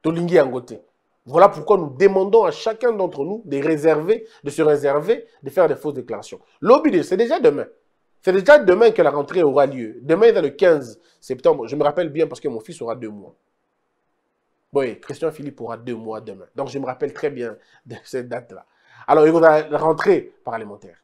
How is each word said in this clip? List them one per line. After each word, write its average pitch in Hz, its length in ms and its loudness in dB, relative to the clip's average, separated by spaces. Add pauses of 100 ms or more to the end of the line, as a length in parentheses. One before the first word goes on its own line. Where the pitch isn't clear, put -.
Tolingi 170 320 -4
Yangote. 127 400 0 (500)
Voilà 165 240 4
pourquoi 190 300 0
nous 151 120 -6
demandons 196 540 2
à 165 60 0
chacun 220 420 -4
d'entre 180 320 -6
nous 214 220 -10
de 139 120 -6
réserver, 156 680 0 (180)
de 143 60 -8
se 160 100 -8
réserver, 151 680 0 (160)
de 135 80 -12
faire 170 160 2
des 143 100 -2
fausses 147 180 -8
déclarations. 110 460 -14 (200)
L'objet, 233 420 4
c'est 185 140 -2
déjà 240 240 -2
demain. 143 260 2 (560)
C'est 185 100 0
déjà 196 260 6
demain 214 320 4
que 180 120 0
la 147 80 4
rentrée 147 320 -4
aura 139 240 4
lieu. 120 360 -12
Demain, 190 300 4
dans 196 100 0
le 139 80 -2
quinze 147 500 0 (200)
septembre, 135 460 -2
je 139 100 -10
me 151 80 -2
rappelle 156 260 -2
bien 151 160 -2
parce 160 140 -14
que 151 80 -8
mon 113 120 -8
fils 165 220 -20
aura 117 120 -8
deux 117 160 -12
mois. 98 240 -20 (1400)
Oui, 131 280 -4
Christian 156 300 -8
Philippe 147 300 -16
aura 113 160 -12
deux 120 180 -12
mois 110 260 -12
demain. 98 340 -20
Donc, 135 140 -10
je 135 100 -10
me 135 80 -8
rappelle 131 260 -8
très 147 180 -6
bien 120 260 -12 (300)
de 120 180 -18
cette 123 240 -10
date-là. 120 380 -16 (400)
Alors, 151 200 4
il 160 60 4
y - 0 -
aura 156 360 4
la 147 100 -4
rentrée 160 560 -2 (100)
parlementaire. 104 600 -14